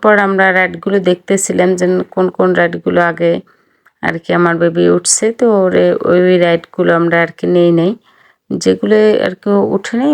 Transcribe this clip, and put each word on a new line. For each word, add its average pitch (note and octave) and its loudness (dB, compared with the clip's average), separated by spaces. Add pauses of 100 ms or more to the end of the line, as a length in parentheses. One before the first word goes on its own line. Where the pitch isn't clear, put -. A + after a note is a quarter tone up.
পর G#3+ 4
আমরা G3 0
রাইডগুলো F3+ -2
দেখতেছিলাম F3+ -2
যে F3+ -2 (240)
কোন F#3 -2
কোন F#3 0
রাইডগুলো F3 -2 (100)
আগে E3+ -2 (720)
আর E3 -4
কি - -8
আমার E3+ 0
বেবি E3+ 0
উঠছে। F3 0
তো A#3+ -2 (160)
ওরে, F3+ 2 (200)
ওই, F3+ 2
ওই F#3 2
রাইডগুলো E3+ 0
আমরা E3+ 0
আর E3 -4
কি - -8
নেই F3 2
নেই, E3+ 0 (580)
যেগুলো F#3+ 0 (280)
আর F#3 -4
কি G#3 -4 (240)
উঠে G3 -6
নেই C#4 0